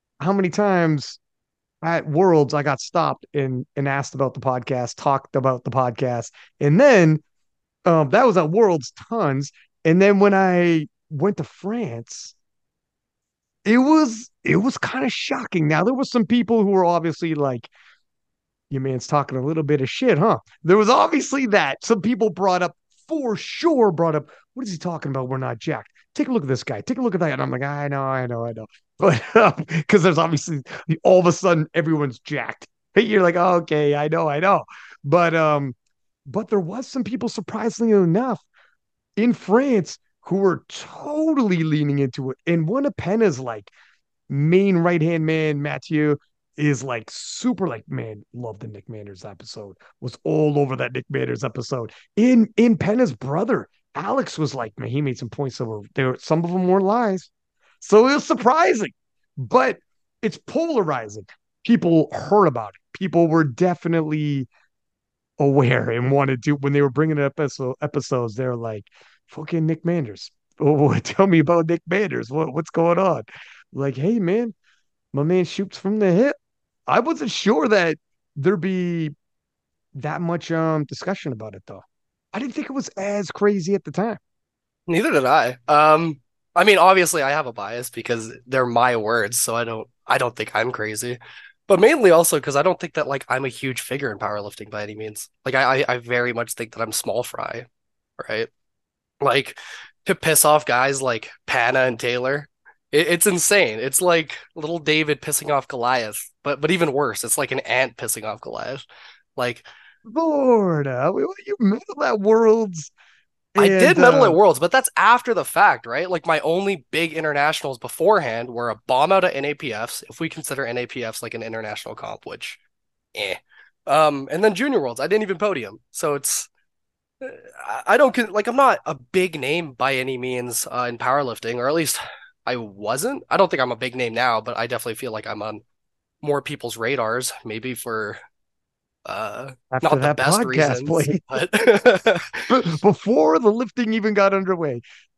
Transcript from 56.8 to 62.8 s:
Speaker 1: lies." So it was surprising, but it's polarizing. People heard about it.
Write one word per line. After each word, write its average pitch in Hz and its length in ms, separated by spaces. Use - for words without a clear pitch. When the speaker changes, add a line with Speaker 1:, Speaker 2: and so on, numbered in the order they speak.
Speaker 1:
lies." 208 420
So 220 280
it 285 60
was 262 100
surprising, 254 680
but 214 420
it's - 160
polarizing. 151 880
People 165 460
heard - 340
about 113 240
it. - 280